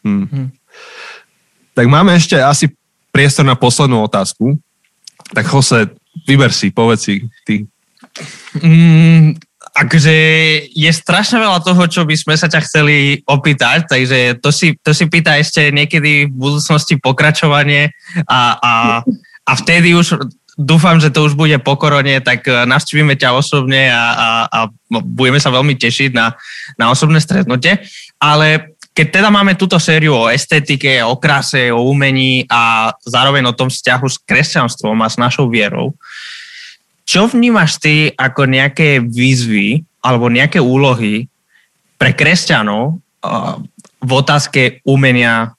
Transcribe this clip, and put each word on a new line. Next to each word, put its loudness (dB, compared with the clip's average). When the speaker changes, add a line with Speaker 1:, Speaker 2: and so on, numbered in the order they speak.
Speaker 1:
Hmm. -2
Speaker 2:
Hmm. -6
Speaker 1:
Tak 0
máme 4
ešte 2
asi 2
priestor 0
na 2
poslednú 0
otázku. -2
Tak -4
Jose, 0
vyber 2
si, -2
povedz 0
si, -4
ty. -4
Speaker 2:
Mm, 6
akože 2
je -2
strašne -2
veľa 0
toho, 2
čo -2
by -2
sme -2
sa 0
ťa 0
chceli 0
opýtať, 0
takže 0
to 0
si, 0
to -4
si 2
pýta 0
ešte 0
niekedy 0
v -4
budúcnosti -2
pokračovanie 0
a, 0
a, 0
a -2
vtedy 2
už 2
dúfam, 2
že 2
to 0
už 0
bude 0
po -2
korone, 0
tak, -2
e, 0
navštívime 0
ťa 0
osobne 0
a, 0
a, -2
a -4
budeme -2
sa 0
veľmi 0
tešiť -2
na, -2
na 0
osobné 2
stretnutie. -2
Ale 0
keď -2
teda 2
máme 2
túto 0
sériu 0
o 0
estetike, -2
o -2
krase, 0
o 0
umení 0
a 0
zároveň 0
o -2
tom -4
vzťahu -2
s -4
kresťanstvom -2
a 0
s -4
našou -2
vierou, -2
čo 0
vnímaš 0
ty 0
ako -2
nejaké 0
výzvy 0
alebo 0
nejaké 0
úlohy 0
pre 0
kresťanov, 0
a, -6
v -4
otázke 0
umenia 0